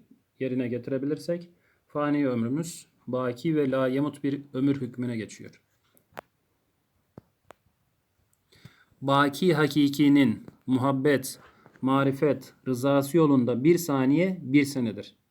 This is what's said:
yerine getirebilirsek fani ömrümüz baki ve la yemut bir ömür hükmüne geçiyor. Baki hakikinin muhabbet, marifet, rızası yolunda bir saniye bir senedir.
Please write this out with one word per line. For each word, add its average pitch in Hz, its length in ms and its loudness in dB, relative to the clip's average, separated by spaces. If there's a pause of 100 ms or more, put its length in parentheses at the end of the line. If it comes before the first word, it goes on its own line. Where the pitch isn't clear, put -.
(400)
yerine 127 280 -4
getirebilirsek 139 800 -6 (360)
fani 147 420 -2
ömrümüz 127 580 -4 (200)
baki 127 500 -4
ve 143 140 0
la 131 180 0
yemut 139 360 -4
bir 139 180 -4 (100)
ömür 139 280 0
hükmüne 123 360 -8
geçiyor. - 460 -14 (3500)
Baki 139 540 2
hakikinin 143 920 4 (200)
muhabbet, 135 760 0 (420)
marifet, 135 720 0 (120)
rızası 139 500 0
yolunda 131 480 4
bir 170 140 6
saniye 156 640 0
bir 139 220 2
senedir. 117 520 -6 (140)